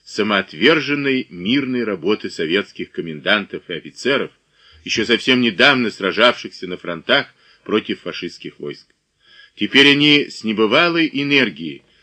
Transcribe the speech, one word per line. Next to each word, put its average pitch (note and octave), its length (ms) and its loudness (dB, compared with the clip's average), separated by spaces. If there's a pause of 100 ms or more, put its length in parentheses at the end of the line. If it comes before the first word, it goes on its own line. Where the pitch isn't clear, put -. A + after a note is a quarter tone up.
самоотверженной C3 1300 0
мирной B2 540 -2
работы G2 440 -2
советских F2+ 640 -4
комендантов E2+ 760 -4
и F2 40 -8
офицеров, E2+ 580 -4 (540)
ещё A2 200 -2
совсем B2 360 2
недавно A#2+ 480 2
сражавшихся G2 800 0
на F2+ 100 -8
фронтах F2 560 -2 (300)
против G#2 380 -2
фашистских - 580 -12
войск. D2 260 -12 (680)
Теперь C3+ 320 4
они C#3+ 420 4
с - 140 -14
небывалой C3+ 680 2
энергией C3 680 -2 (220)